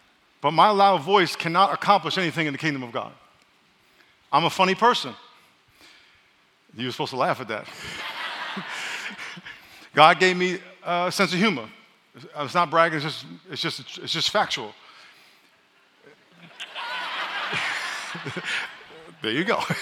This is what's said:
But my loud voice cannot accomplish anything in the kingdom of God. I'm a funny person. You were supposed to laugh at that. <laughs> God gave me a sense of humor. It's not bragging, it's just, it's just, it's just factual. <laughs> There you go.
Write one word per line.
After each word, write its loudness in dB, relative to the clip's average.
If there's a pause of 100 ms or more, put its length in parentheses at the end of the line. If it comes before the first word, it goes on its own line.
(420)
But 2
my 8
loud 6
voice 4
cannot 4
accomplish 2
anything 0
in -4
the -8
kingdom -2
of -12
God. -6 (1160)
I'm 4
a 2
funny 2
person. 2 (1600)
You -6
were -4
supposed -6
to -8
laugh 0
at -10
that. -6 (1200)
<laughs> -14
God 8
gave 4
me 0 (260)
a 0
sense 0
of 0
humor. 0 (460)
It's -8
not 2
bragging, 4
it's -4
just, -8 (260)
it's -8
just, -8
it's -10
just 0
factual. -2
<laughs> -10
There -4
you -2
go. 0 (200)